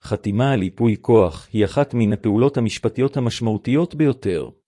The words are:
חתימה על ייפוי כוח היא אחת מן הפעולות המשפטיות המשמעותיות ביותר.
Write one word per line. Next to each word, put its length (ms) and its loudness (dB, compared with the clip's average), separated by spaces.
חתימה 480 -2
על 120 0
ייפוי 380 0
כוח 520 2
היא 120 2
אחת 280 -2
מן 200 2
הפעולות 440 0
המשפטיות 600 -2
המשמעותיות 760 -2
ביותר. 540 -2